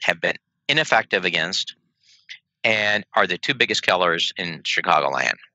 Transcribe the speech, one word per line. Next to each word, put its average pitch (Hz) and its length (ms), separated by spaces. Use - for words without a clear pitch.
have 87 180
been 87 160
ineffective 120 560
against 85 500
and 104 420
are 104 120
the 90 120
two - 160
biggest 117 280
killers 90 540
in 82 260
Chicagoland. 69 720